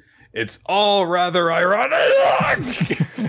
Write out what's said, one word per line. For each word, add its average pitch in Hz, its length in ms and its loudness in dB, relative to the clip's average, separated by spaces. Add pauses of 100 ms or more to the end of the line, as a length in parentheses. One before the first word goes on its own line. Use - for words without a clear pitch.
(340)
It's 113 320 -6
all 202 400 2
rather 175 440 0
ironic." 226 1500 0 (300)